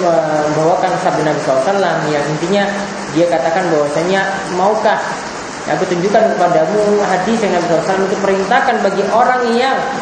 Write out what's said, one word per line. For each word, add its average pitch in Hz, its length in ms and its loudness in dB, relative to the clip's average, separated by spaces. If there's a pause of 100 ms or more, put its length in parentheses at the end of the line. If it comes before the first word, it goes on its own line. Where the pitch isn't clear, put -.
membawakan 160 880 2 (160)
sabda 160 160 0
Nabi - 240 0
sallallahu - 240 0
alaihi 202 80 2
wasallam, 170 200 0 (120)
yang 147 240 0
intinya 175 320 0 (480)
dia 170 160 2
katakan 165 400 0
bahwasanya, 160 560 0 (320)
"Maukah 208 400 2 (720)
aku 156 160 0
tunjukkan 175 480 2
kepadamu 190 640 2 (160)
hadis 202 320 0
yang 185 80 0
Nabi 170 160 0
sallallahu 165 80 2
alaihi 160 160 0
wasallam 190 160 0
itu 190 160 -2
perintahkan 220 560 2
bagi 196 320 0
orang 247 300 2 (100)
yang 262 240 0 (260)